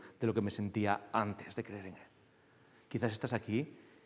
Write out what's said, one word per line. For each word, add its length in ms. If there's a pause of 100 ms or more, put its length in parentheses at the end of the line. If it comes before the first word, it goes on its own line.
(200)
de 60
lo 80
que 80
me 80
sentía 640
antes 440
de 80
creer 220
en 80
Él. 140 (800)
Quizás 240
estás 200
aquí 420 (320)